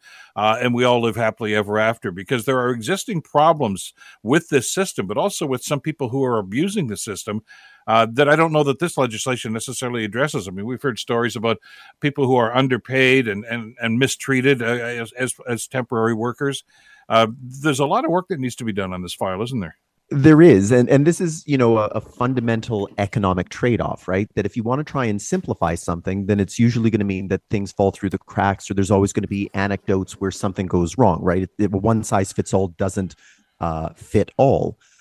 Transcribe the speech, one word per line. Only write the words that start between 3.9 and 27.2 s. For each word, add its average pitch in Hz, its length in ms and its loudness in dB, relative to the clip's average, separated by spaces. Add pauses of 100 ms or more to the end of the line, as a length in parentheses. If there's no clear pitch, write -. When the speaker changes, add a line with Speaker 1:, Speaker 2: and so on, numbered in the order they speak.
Speaker 1:
with 139 280 0
this 131 200 0
system, 185 380 -4
but 104 100 -6
also 185 280 -4
with 131 180 -4
some 143 160 -2
people 139 300 -6
who 135 120 -2
are 123 160 0
abusing 147 480 -4
the 104 100 -8
system, 104 460 -8 (460)
uh, 113 240 4
that 143 160 4
I 151 80 6
don't 165 160 2
know 151 100 2
that 139 160 0
this 170 180 -4
legislation 120 560 -4
necessarily 120 520 -6
addresses. 113 420 -4
I 95 60 -10
mean, 98 120 -10
we've 123 160 -8
heard 127 200 -4
stories 117 340 -2
about 113 240 -2 (400)
people 143 260 -2
who 127 120 2
are 117 180 2
underpaid 131 720 2
and, 104 180 -4
and, 117 380 -8
and 113 160 0
mistreated, 131 640 0
uh, 113 40 -2
as, 117 480 -4
as, 127 200 -4 (140)
as 117 180 -4
temporary 117 480 -2
workers. 120 480 -6 (460)
Uh, 113 180 6 (160)
there's 135 380 -2
a 143 60 2
lot 214 180 0
of 311 80 -2
work 180 160 -2
that 170 100 -6
needs 127 180 -6
to 127 80 -10
be 110 80 -2
done 95 200 -4
on 90 100 -8
this 87 100 -10
file, 95 300 -4
isn't 120 160 -6
there? 85 180 -8 (340)
Speaker 2:
There 147 320 8
is. 107 280 8
And, 123 200 4
and 139 160 6
this 170 120 2
is, 165 280 -4
you 143 100 0
know, 117 220 4
a, 107 80 0
a 110 140 -6
fundamental 117 1000 -4
economic 98 500 0
trade-off, 95 580 -2
right? 95 280 0
That 104 100 0
if 101 100 -6
you 120 80 -2
wanna 127 220 -2
try 135 220 -4
and 104 140 -2
simplify 110 560 -2
something, 95 500 -4
then 101 140 2
it's - 180 -2
usually 117 320 2
gonna 104 140 2
mean 95 240 -4